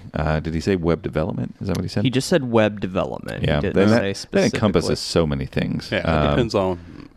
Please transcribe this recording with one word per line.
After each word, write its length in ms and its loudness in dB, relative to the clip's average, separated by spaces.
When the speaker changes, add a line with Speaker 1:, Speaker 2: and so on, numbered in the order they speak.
Speaker 1:
uh, 260 0
did 140 -6
he 80 -2
say 140 0
web 260 0
development? 580 -4
Is 80 -8
that 100 -2
what 60 -2
he 60 -6
said? 140 -2
Speaker 2:
He 80 2
just 180 -2
said 140 2
web 360 2
development. 640 -4
He 60 0
Speaker 1:
Yeah, 120 2
Speaker 2:
didn't 160 0
Speaker 1:
then 140 6
Speaker 2:
say 60 6
Speaker 1:
that, 80 4
that 140 -4
Speaker 2:
specifically. 400 0
Speaker 1:
encompasses 420 2
so 260 2
many 220 -2
things. 440 -4
Speaker 3:
Yeah, 80 0
it 60 -4
Speaker 1:
Um, 240 2
Speaker 3:
depends 260 0
on 600 -4